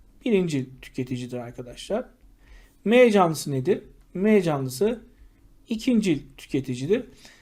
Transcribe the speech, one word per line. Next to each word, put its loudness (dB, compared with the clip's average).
Birincil 0
tüketicidir -8
arkadaşlar. -10
M 6
canlısı 2
nedir? 0
M 4
canlısı -2
ikincil 0
tüketicidir. -4